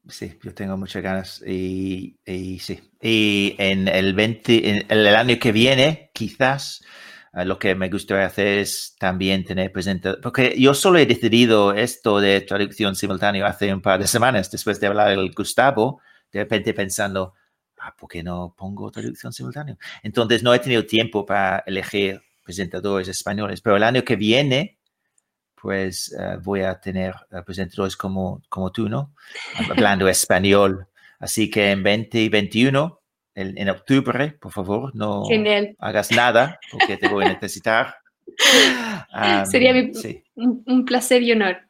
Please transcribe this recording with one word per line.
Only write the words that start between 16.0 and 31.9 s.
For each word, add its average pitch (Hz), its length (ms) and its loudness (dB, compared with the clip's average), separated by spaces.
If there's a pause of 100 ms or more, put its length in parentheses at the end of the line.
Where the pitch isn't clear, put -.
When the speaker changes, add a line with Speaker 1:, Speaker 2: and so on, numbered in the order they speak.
Speaker 1:
de 101 80 -6
repente 104 320 -2
pensando, 95 600 -4 (440)
"Ah, - 160 -16
¿por - 140 -20
qué 85 140 -12
no 87 340 -10
pongo 104 340 -12
traducción 117 440 -12
simultánea?". 127 420 -14 (260)
Entonces, 110 400 0
no 123 120 4
he 123 40 4
tenido 123 280 0
tiempo 110 400 0
para 98 400 0
elegir 95 560 -4 (220)
presentadores 92 640 -4
españoles, 101 520 -6
pero 104 160 4
el 104 60 4
año 120 220 2
que 113 120 0
viene, 131 640 0 (840)
pues, 95 580 -6
eh, 95 240 -8
voy 98 200 -4
a 92 180 -4
tener, 92 340 -6 (180)
eh, 90 120 -14
presentadores 95 520 -8
como, 95 520 -8
como 92 220 -6
tú, 110 180 -4
¿no? 135 240 -6 (440)
Speaker 2:
<laughs> 101 420 2
Speaker 1:
Hablando 95 100 4
español. 98 760 4 (320)
Así 104 320 -2
que 101 220 2
en 95 100 -2
veinte 110 460 0